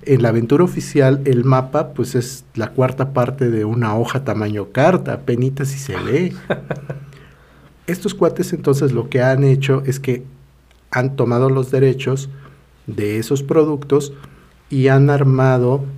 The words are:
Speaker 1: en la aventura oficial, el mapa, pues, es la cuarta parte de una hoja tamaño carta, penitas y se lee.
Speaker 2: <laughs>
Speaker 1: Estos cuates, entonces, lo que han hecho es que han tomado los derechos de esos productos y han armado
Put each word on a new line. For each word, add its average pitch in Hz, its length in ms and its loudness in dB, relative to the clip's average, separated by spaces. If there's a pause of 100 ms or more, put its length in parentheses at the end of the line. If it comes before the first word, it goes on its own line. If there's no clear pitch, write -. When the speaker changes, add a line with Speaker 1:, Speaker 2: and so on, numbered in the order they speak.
Speaker 1:
en 131 200 2
la 117 80 2
aventura 120 340 2
oficial, 139 640 0
el 120 180 2
mapa, 135 500 0
pues, 120 220 -4
es - 280 -6 (120)
la 107 140 -4
cuarta 127 420 -2
parte 131 380 0
de 110 140 0
una 110 320 -2
hoja 120 280 -2
tamaño 107 480 -4
carta, 139 480 0
penitas 135 560 -2
y - 20 -10
se 95 220 -10
lee. 156 360 -2 (120)
Speaker 2:
<laughs> - 1400 -12
Speaker 1:
Estos 180 280 -4
cuates, 175 380 0
entonces, 143 380 0
lo 117 180 -4
que 123 140 0
han 135 220 4
hecho 135 420 2
es 123 140 -4
que 123 240 -4 (680)
han 131 240 -2
tomado 123 360 2
los 135 200 0
derechos 131 600 0 (580)
de 104 300 -4
esos 139 260 -2
productos 143 680 0 (580)
y 135 180 2
han 139 200 6
armado 131 760 2 (140)